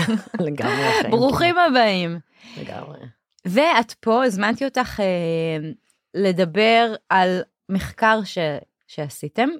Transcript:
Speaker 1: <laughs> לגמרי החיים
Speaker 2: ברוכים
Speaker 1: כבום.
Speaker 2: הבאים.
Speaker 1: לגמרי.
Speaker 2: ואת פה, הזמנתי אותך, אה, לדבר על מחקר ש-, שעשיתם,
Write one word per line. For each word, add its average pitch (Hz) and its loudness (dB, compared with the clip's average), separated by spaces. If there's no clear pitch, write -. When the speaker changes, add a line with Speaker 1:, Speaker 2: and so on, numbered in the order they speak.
Speaker 1:
<laughs> - -4
לגמרי 147 -2
החיים 440 0
Speaker 2:
ברוכים 277 2
Speaker 1:
כבום. 349 4
Speaker 2:
הבאים. 185 2
Speaker 1:
לגמרי. - -12
Speaker 2:
ואת 240 2
פה, 233 2
הזמנתי 220 -2
אותך, 254 -4
אה, 165 -2
לדבר 202 2
על 185 2
מחקר 208 0
ש-, - -8
שעשיתם, 151 -4